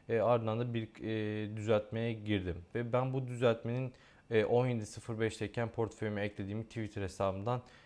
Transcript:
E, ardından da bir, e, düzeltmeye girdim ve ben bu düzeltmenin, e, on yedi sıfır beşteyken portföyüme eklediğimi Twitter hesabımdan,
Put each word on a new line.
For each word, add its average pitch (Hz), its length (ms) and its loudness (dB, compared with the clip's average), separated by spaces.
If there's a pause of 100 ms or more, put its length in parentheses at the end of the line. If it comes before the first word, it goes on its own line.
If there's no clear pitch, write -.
E, 113 100 2
ardından 113 400 4
da 123 140 -2
bir, 113 140 -2 (160)
e, 107 540 -2
düzeltmeye 110 560 2
girdim 104 420 0 (200)
ve 117 180 -2
ben 123 200 2
bu 131 140 -2
düzeltmenin, 120 640 0 (380)
e, 110 140 6
on 120 220 4
yedi 117 180 0
sıfır - 340 -8
beşteyken 110 500 0
portföyüme 107 520 -2
eklediğimi 104 420 -4
Twitter 107 380 -6
hesabımdan, 98 600 -2 (240)